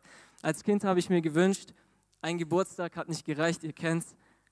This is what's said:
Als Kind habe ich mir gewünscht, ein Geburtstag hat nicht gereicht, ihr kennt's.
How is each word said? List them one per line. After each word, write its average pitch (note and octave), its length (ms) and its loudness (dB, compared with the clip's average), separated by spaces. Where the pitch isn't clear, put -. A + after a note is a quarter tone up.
Als D#3+ 200 -2
Kind G#3 220 0
habe F#3+ 140 2
ich F3 100 0
mir F3 140 4
gewünscht, E3+ 500 2
ein E3+ 160 -4
Geburtstag F3 600 -2
hat E3 120 -8
nicht E3 160 -6
gereicht, D#3+ 400 -2
ihr D#3 80 -8
kennt's. E3 420 -4